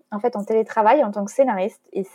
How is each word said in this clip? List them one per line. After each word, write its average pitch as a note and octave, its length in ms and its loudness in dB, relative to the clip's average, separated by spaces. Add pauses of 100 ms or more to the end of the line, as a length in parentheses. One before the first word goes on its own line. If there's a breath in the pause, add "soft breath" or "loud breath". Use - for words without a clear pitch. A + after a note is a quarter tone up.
(100)
en G#3 80 -6
fait, A#3+ 180 -2
en G#3 60 -4
télétravail A3 600 2
en G#3 60 -2
tant G#3 120 -4
que G3+ 80 -6
scénariste, A3+ 520 -2 (100)
et F#3+ 120 -4 (100)